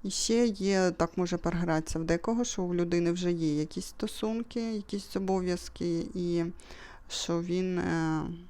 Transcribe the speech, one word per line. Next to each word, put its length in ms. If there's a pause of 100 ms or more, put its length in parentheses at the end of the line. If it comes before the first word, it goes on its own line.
І 60
ще 380
є, 440
так 260
може 200
програтися 600
в 40
декого, 400
що 200
у 100
людини 380
вже 200
є 240
якісь 300
стосунки, 880
якісь 400
обов'язки, 1000
і 280 (680)
що 320
він, 380
е, 440 (260)